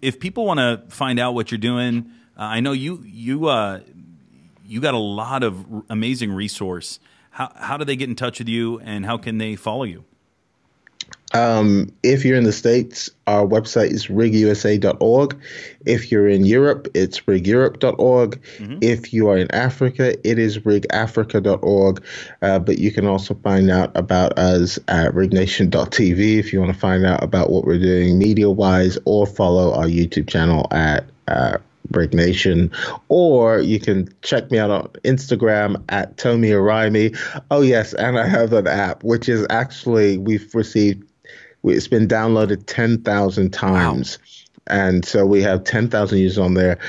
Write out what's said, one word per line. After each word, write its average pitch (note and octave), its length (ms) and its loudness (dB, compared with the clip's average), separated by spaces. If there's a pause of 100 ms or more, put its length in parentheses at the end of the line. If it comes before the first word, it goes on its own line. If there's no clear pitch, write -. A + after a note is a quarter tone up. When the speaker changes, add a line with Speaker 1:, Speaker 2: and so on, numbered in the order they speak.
Speaker 1:
if C3 200 -6
people A3 260 -8
wanna B2+ 420 -2
find B2+ 300 -6
out B2 160 -2
what A#2 160 -6
you're A#2 80 -6
doing, A#2+ 520 -4 (280)
uh, - 40 -16
I A2 180 -6
know C3+ 120 -4
you, C#3+ 320 -8
you, B2 440 -6
uh, G#2 320 -2 (840)
you G#2+ 160 -10
got C#3+ 140 -2
a A#2+ 40 -2
lot A2 440 -6
of G2 300 -6
r-, G#2+ 160 -10
amazing A#2 440 -4
resource. F#2+ 680 -10 (300)
How, - 260 -10
how - 220 -10
do D3+ 60 -10
they C#3 120 -6
get B2+ 120 -8
in A#2+ 60 -10
touch A#2+ 240 -8
with A#2 100 -10
you, A2+ 320 -4
and G#2 240 -10
how A2+ 140 -6
can A2 200 -8
they A2 180 -8
follow A#2+ 280 -8
you? F2 200 -12 (1300)
Speaker 2:
Um, G#2+ 600 2 (100)
if C3+ 220 2
you're C3 120 4
in B2 60 2
the A2 100 2
States, A#2+ 560 -2 (200)
our G#2 180 2
website A2 460 0
is - 180 -6
rig A2 240 2
U G#2+ 160 4
S G#2 140 0
A G#2 140 2
dot F#2+ 200 0
org. C3+ 420 2 (460)
If A2+ 240 -2
you're G#2 180 4
in G2 160 4
Europe, C3 480 2
it's F#2 360 -2
rig F#2 180 2
europe A#2+ 320 2
dot B2+ 200 0
org. B2 420 2 (180)
Speaker 1:
Mm-hmm. A2 240 -14
Speaker 2:
If A#2 300 0
you A2 160 2
are F#2+ 100 4
in F#2 160 0
Africa, B2+ 640 0 (120)
it A#2 120 2
is G#2+ 260 -2
rig G#2 240 2
africa A2 500 -2
dot G2 220 0
org. G2 400 2 (400)
Uh, F#2+ 160 2
but F#2 200 0
you G2+ 120 0
can G2+ 160 -2
also G2 280 -2
find F#2+ 360 2
out F#2 260 2
about F#2 440 0
us F2+ 480 2
at E2+ 260 0
rig F#2+ 180 0
nation F#2 380 0
dot - 220 -2
T F#2 220 2
V G#2+ 260 2
if G2+ 120 -6
you F#2+ 60 0
wanna F#2 160 0
find F#2 320 0
out F#2 160 0
about - 280 0
what - 140 0
we're E2+ 140 2
doing F2+ 400 2
media-wise, G2 880 2
or G#2 200 2
follow F#2 500 2
our E2 120 -2
YouTube E2+ 420 -2
channel E2 440 0
at, D#2 360 -2 (200)
uh, - 300 -2 (340)
Rig E2 220 0
Nation, F2 560 2 (380)
or B2+ 500 4
you G2+ 220 0
can F#2+ 280 -2 (140)
check - 300 -4
me A2+ 60 4
out G#2 120 2
on G2 180 -2 (160)
Instagram A2 840 0
at - 300 -4
Tomi A#2 320 2
Araimi. G#2+ 680 2 (340)
Oh C#3+ 120 4
yes, A#2 320 2
and B2 240 -2
I A2+ 100 0
have A#2 240 0
an G2+ 160 4
app, F#2+ 340 -2
which A2+ 260 0
is A2 220 0
actually, A2+ 680 0
we've G#2 360 -4
received, G#2 480 0 (600)
it's - 240 0
been A2+ 180 2
downloaded A2 600 0
ten A#2 360 -2
thousand G2+ 580 0
Speaker 1:
Wow. F#2+ 120 0
Speaker 2:
times. F2 460 -2 (500)
And F#2 360 0
so G2+ 220 2
we G2 160 4
have F#2+ 220 0
ten A#2 240 0
thousand G#2 300 0
users F#2+ 200 2
on F#2 160 2
there. F#2 240 2 (100)